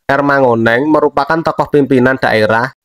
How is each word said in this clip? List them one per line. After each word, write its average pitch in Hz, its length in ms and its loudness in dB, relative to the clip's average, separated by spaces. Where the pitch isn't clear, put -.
Ermangoneng 135 880 0
merupakan 151 480 0
tokoh 151 320 -4
pimpinan 131 480 0
daerah 113 480 0